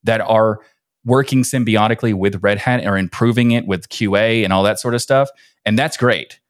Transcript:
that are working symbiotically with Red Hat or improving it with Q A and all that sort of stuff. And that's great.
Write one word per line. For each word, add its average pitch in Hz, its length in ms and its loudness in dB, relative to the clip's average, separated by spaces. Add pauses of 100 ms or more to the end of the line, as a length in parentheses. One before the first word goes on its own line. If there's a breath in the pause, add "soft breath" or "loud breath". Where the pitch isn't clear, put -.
that 113 180 0
are 110 380 2 (460 soft breath)
working 131 380 2
symbiotically 110 720 0
with 95 260 -2
Red 101 160 0
Hat 123 300 -2
or 98 100 0
improving 117 540 0
it 117 160 -2
with 92 220 -4
Q 101 260 -2
A 113 280 2
and 92 100 -2
all 95 100 2
that 107 160 0
sort 120 160 -4
of 120 60 -2
stuff. 135 280 0 (360 soft breath)
And 107 120 0
that's 147 200 -2
great. 110 420 -2 (100)